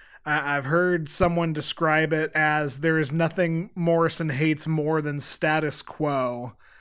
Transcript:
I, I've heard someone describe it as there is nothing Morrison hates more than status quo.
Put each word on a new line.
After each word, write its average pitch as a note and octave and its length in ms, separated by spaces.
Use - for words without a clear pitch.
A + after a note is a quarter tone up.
I, D3 320
I've C#3 80
heard E3+ 460
someone E3+ 420
describe D#3 600
it D#3 240
as D3+ 440
there D#3+ 200
is C#3 120
nothing E3 640
Morrison E3 540
hates D3+ 400
more D#3 340
than D3 160
status D#3 640
quo. B2+ 680